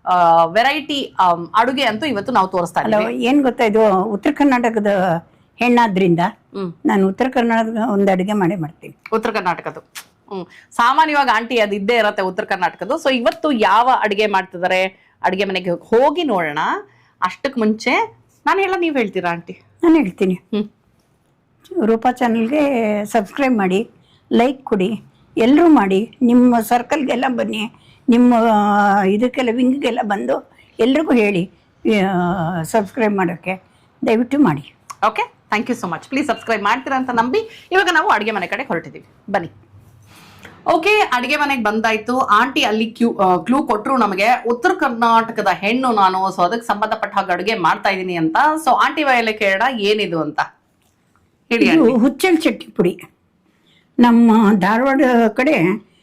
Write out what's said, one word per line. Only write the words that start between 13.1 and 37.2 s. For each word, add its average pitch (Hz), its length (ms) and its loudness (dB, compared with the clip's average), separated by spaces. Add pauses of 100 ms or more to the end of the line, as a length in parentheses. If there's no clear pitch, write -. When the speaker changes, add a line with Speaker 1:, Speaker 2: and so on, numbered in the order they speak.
Speaker 1:
ಇವತ್ತು 302 380 -2
ಯಾವ 220 380 2 (120)
ಅಡುಗೆ 208 240 0
ಮಾಡ್ತಿದ್ದಾರೆ, 185 840 -2 (100)
ಅಡುಗೆ 190 220 -2
ಮನೆಗೆ 190 260 -4
ಹೋಗಿ 269 540 0
ನೋಡೋಣ. 170 340 -2 (640)
ಅಷ್ಟಕ್ 254 360 -6
ಮುಂಚೆ 247 580 -2 (300)
ನಾನ್ 359 140 0
ಹೇಳ, 381 180 -2
ನೀವ್ 330 180 -2
ಹೇಳ್ತೀರಾ 190 340 -4
ಆಂಟಿ? 170 320 -10 (220)
Speaker 2:
ನಾನ್ 330 120 6
ಹೇಳ್ತೀನಿ. 190 380 0
Speaker 1:
ಹ್ಮ್. 208 300 -6 (1200)
Speaker 2:
ರೂಪಾ 226 260 0
ಚಾನಲ್ಗೆ 233 480 -2 (440)
ಸಬ್ಸ್ಕ್ರೈಬ್ 233 540 -2
ಮಾಡಿ, 190 320 0 (420)
ಲೈಕ್ 254 320 0
ಕೊಡಿ, 208 380 -2 (360)
ಎಲ್ರೂ 294 300 6
ಮಾಡಿ, 208 540 2
ನಿಮ್ಮ 247 380 4
ಸರ್ಕಲ್ಗೆಲ್ಲ 240 680 -2
ಬನ್ನಿ, 220 440 -4 (360)
ನಿಮ್ಮ, 247 260 6
ಆ, 208 680 2
ಇದಕ್ಕೆಲ್ಲ 233 500 0
ವಿಂಗ್ಗೆಲ್ಲ 254 500 0
ಬಂದು 226 480 -4 (300)
ಎಲ್ರಿಗೂ 294 320 2
ಹೇಳಿ, 202 380 0 (520)
ಆ, 180 600 -2
ಸಬ್ಸ್ಕ್ರೈಬ್ 208 540 -2
ಮಾಡೋಕ್ಕೆ 180 460 -4 (440)
ದಯವಿಟ್ಟು 247 320 0
ಮಾಡಿ. 156 360 0 (340)
Speaker 1:
ಓಕೆ, 440 260 -6 (180)
thank 220 200 -2
you - 120 -8
so 175 80 -6
much. 156 160 -12
ಪ್ಲೀಸ್ 285 180 -4
ಸಬ್ಸ್ಕ್ರೈಬ್ 220 360 -4
ಮಾಡ್ತೀರಾ 262 340 -2
ಅಂತ 262 140 -4
ನಂಬಿ 254 600 -4